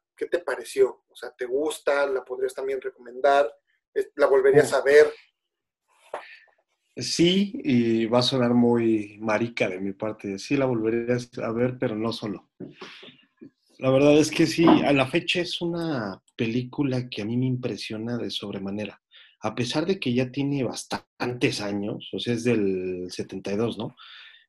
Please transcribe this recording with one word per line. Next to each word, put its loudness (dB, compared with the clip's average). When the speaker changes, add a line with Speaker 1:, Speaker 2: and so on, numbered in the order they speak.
Speaker 1:
¿qué -8
te -2
pareció? -2
O -20
sea, -16
¿te -10
gusta? -2
¿La -4
podrías -6
también -6
recomendar? 0
¿La 4
volverías 6
Speaker 2:
Uf. 0
Speaker 1:
a 2
ver? 8
Speaker 2:
Sí, 0
y 2
va 4
a 2
sonar 2
muy 2
marica 0
de -8
mi -6
parte. -8
Sí -4
la 2
volvería -2
a -4
ver, -2
pero -4
no -4
solo. -10
La 0
verdad 8
es 6
que 2
sí, 4
a 6
la 4
fecha -2
es -6
una -4
película -2
que -10
a -6
mí -2
me 0
impresiona -6
de -6
sobremanera. -8
A -6
pesar -2
de 0
que -2
ya 0
tiene -2
bastantes -6
años, -6
o -8
sea, -2
es -6
del -2
setenta -10
y -2
dos, -4
¿no? -10